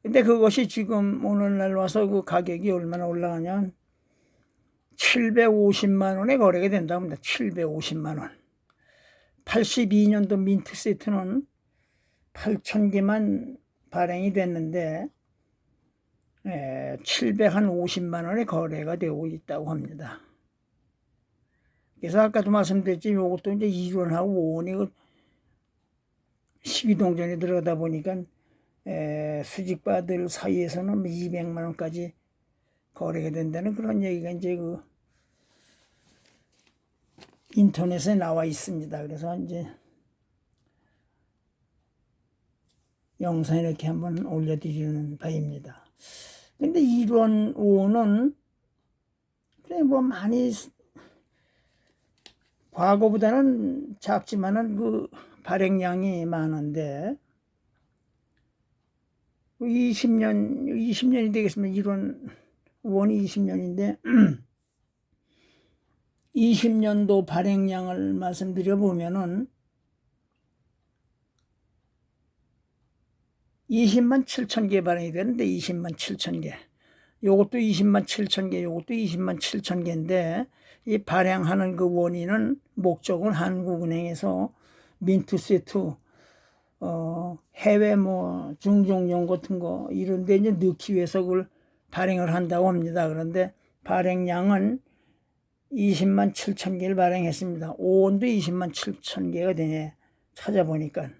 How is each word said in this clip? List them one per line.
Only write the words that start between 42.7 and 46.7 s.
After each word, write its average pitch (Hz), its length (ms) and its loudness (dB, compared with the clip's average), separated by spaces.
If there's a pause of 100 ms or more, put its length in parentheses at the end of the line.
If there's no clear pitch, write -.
영상 165 380 0
이렇게 160 300 -2
한번 165 360 -4
올려드리는 151 960 -4
바입니다. 147 640 -8 (720)
근데 320 240 0